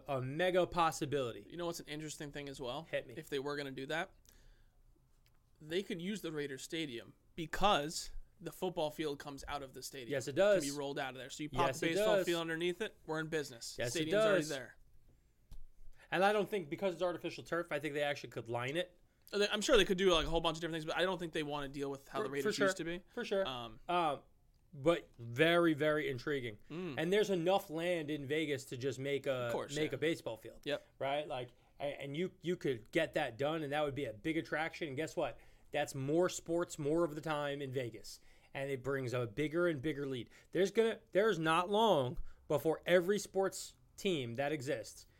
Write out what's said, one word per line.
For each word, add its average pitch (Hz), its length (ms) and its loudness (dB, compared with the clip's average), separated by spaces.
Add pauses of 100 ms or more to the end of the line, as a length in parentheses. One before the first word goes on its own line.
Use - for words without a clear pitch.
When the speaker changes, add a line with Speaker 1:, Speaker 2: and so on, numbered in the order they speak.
Speaker 1:
a 135 140 0
mega 170 440 2
possibility. 143 840 0
Speaker 2:
You 165 80 -12
know 175 80 -6
what's 170 160 -6
an - 60 -16
interesting 151 440 -10
thing 143 180 -10
as 139 120 -12
well? 135 280 -6
Speaker 1:
Hit 143 180 -4
me. 120 100 -16
Speaker 2:
If - 120 -14
they 143 100 0
were 143 180 -4
gonna 143 140 -6
do 131 160 -8
that, 160 240 -4 (1500)
they 165 220 -2
could 180 180 -6
use 190 200 -4
the 160 100 -6
Raiders 143 320 -6
Stadium 120 500 -6 (220)
because 160 760 2 (300)
the 165 100 -8
football 165 400 -2
field 147 260 -4
comes 139 300 -12
out 139 160 -6
of 127 100 -16
the 127 80 -14
stadium. 131 300 -10
Speaker 1:
Yes, 135 160 -2
it 143 40 -6
Speaker 2:
It - 40 -6
can 185 100 6
Speaker 1:
does. 196 180 6
Speaker 2:
be 139 80 -2
rolled 143 280 -4
out 135 120 -2
of 127 60 -12
there. 131 140 -12
So - 120 -10
you 147 60 -6
pop 135 180 2
Speaker 1:
Yes, 135 120 0
Speaker 2:
the - 80 2
Speaker 1:
it 165 80 2
Speaker 2:
baseball 214 220 4
Speaker 1:
does. 180 100 2
Speaker 2:
field 170 140 2
underneath 165 400 -2
it, 208 140 -6 (120)
we're 156 120 -2
in 160 80 -4
business. 139 520 -6
Speaker 1:
Yes, 120 100 0
it - 20 -4
Speaker 2:
Stadium's 170 320 2
already 202 180 6
Speaker 1:
does. 151 80 -2
Speaker 2:
there. 127 260 -8 (1400)
Speaker 1:
And 170 120 2
I 208 100 6
don't 208 160 2
think 185 200 -4
because 180 240 -2
it's 160 100 -4
artificial 170 400 -2
turf, 170 280 -4
I 147 80 0
think 147 160 -4
they 147 80 2
actually 143 260 -2
could 117 180 -8
line 120 300 -2
it. 180 180 -4 (380)
Speaker 2:
Uh, 202 60 0
they, 208 100 4
I'm 208 120 0
sure 277 140 6
they 190 100 10
could 190 120 2
do, 185 160 6
like, 151 120 6
a 147 40 -2
whole 165 100 4
bunch 160 180 0
of 165 40 -8
different 165 220 -4
things, - 20 -8
but 160 160 -2
I - 20 4
don't 185 160 0
think 165 140 -8
they 160 100 0
wanna 143 240 -4
deal 139 220 -4
with 139 180 -8
how 135 120 -4
Speaker 1:
For, 143 40 0
Speaker 2:
the 135 60 -4
Speaker 1:
for 139 60 -6
Speaker 2:
Raiders 139 200 0
Speaker 1:
sure. 196 120 4
Speaker 2:
used 185 100 2
to 170 80 -4
be. 175 160 -4 (120)
Speaker 1:
For 240 120 -4
sure. 196 220 2
Speaker 2:
Um, 120 320 -6 (100)
Speaker 1:
Um, 165 300 2 (540)
but 147 440 2
very, 160 560 4
very 151 340 2
intriguing. 127 500 -2 (140)
Speaker 2:
Mm. 160 280 -6
Speaker 1:
And 165 120 2
there's 196 200 4
enough 185 400 2
land 165 400 0
in 147 160 -4
Vegas 143 380 0
to 135 120 -8
just 123 220 -2
make 139 260 -2
a, 127 220 0
Speaker 2:
Of 117 60 -2
course, 143 220 -4
Speaker 1:
make 151 160 0
Speaker 2:
yeah. 135 40 -4
Speaker 1:
a - 20 -4
baseball 139 400 -2
field. - 260 -16
Speaker 2:
Yep. 143 220 -4 (140)
Speaker 1:
Right? 147 280 -2
Like, 127 220 -6 (300)
a-, 143 200 -4
and 139 160 -8
you, 175 140 -2 (140)
you 175 120 0
could 131 360 -4
get 160 240 0
that 127 240 0
done, 156 240 0
and 139 100 -4
that 151 100 2
would 139 120 -2
be 139 100 -2
a 110 80 -6
big 156 240 -2
attraction. 160 520 -4
And 131 60 -6
guess 151 200 -4
what? 139 220 -2 (360)
That's 143 220 0
more 156 340 4
sports 170 480 -2
more 160 260 4
of 151 120 0
the 156 60 -8
time 147 400 -2
in 131 120 -6
Vegas. 117 460 -6 (340)
And 139 180 -4
it 127 120 -2
brings 131 300 -2
a 123 140 0
bigger 151 400 0
and 151 140 0
bigger 143 260 -2
lead. 127 220 -6 (220)
There's 190 200 2
gonna, 220 260 2 (140)
there's 202 260 4
not 165 320 4
long 190 480 4 (300)
before 156 380 2
every 185 340 6
sports - 540 -2 (240)
team 131 380 -2
that 139 160 0
exists 131 540 -4 (140)